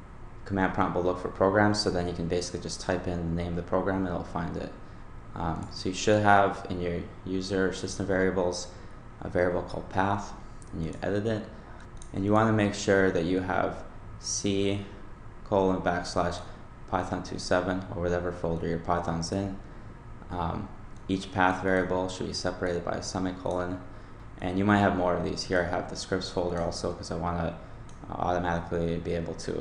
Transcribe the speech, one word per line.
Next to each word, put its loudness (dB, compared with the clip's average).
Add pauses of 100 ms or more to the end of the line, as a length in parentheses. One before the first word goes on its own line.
(460)
command 2
prompt 2
will 2
look 2
for -4
programs, 6
so 2
then 2
you -2
can -2
basically 0
just -6
type 0
in 0
the 0
name -4
of -4
the -2
program 2
and 0
it'll -2
find -4
it. -6 (640)
Um, -2
so -4
you -2
should 4
have 6
in -2
your -2 (240)
user 2
system -4
variables 2 (500)
a -8
variable 2
called -8
path, 0 (400)
and -4
you -4 (100)
edit 0
it. -2 (680)
And 0
you 4
want 6
to 6
make 4
sure 6
that 2
you 2
have 0 (360)
C 0 (600)
colon 4
backslash 0 (520)
Python 0
two -6
seven 2 (120)
or -2
whatever 2
folder -2
your 0
Python's 0
in. -2 (720)
Um, -2 (400)
each 0
path 4
variable 2
should -4
be -6
separated -2
by -2
a -2
semicolon. -2 (600)
And 0
you 4
might 8
have 6
more 4
of 0
these. -2
Here 4
I 0
have -2
the -8
scripts -2
folder 0
also -2
'cause -8
I -4
wanna, 0 (520)
uh, -6
automatically 0
be -2
able -2
to -6